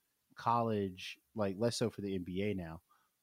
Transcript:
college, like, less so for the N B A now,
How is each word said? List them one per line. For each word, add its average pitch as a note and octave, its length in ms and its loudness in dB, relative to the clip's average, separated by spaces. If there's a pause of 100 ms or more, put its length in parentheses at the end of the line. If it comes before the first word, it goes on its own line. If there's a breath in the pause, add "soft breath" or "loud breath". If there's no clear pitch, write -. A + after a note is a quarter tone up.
(360)
college, G#2+ 840 0 (180)
like, G2+ 220 0
less A#2 200 2
so A2+ 120 2
for - 120 -10
the G2+ 120 -2
N F#2 100 0
B F2+ 200 -2
A G#2 100 2
now, E2+ 280 -6 (420)